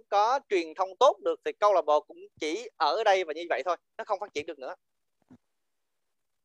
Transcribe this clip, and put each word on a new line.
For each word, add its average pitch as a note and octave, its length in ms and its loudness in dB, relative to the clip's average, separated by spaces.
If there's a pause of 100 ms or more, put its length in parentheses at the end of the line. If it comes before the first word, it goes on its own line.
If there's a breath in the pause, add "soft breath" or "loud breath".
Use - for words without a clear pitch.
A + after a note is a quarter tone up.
có A3 300 2 (100)
truyền E3+ 240 -2
thông F#3 220 -6
tốt D#4+ 240 6
được E3 260 -2
thì D3+ 60 -4
câu G#3 220 2
lạc D#3+ 120 2
bộ D3 140 4
cũng E3 180 -12 (220)
chỉ E3 380 -6
ở E3 260 0
đây F#3+ 200 4
và D#3 100 -8
như E3+ 160 -8
vậy C3+ 160 -2
thôi, F3 120 -2 (200)
nó A3 60 -10
không G3 160 -4
phát G3 140 -12
triển D3 120 -8
được D#3+ 140 -12
nữa. C#3+ 160 -12 (1700)